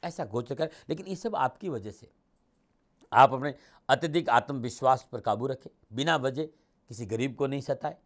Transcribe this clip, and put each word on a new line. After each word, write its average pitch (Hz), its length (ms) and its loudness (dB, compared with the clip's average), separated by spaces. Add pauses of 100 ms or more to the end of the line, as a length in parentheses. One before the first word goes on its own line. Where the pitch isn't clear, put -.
ऐसा 170 240 -6
गोचर 117 280 -4
कर। 160 160 -4 (180)
लेकिन 170 180 -4
ये 190 100 -6
सब 214 200 -6
आपकी 135 320 -2
वजह 107 240 -8
से, - 180 -20 (1000)
आप 123 200 10
अपने 131 220 -4 (340)
अत्यधिक 156 420 2
आत्मविश्वास 123 840 2
पर 120 80 -8
काबू 110 260 -2
रखें, 135 240 -6 (220)
बिना 147 260 0
वजह 135 260 -2 (460)
किसी 117 160 -10
गरीब 117 280 -2
को 139 120 -2
नहीं 135 160 -4
सताए 147 440 -6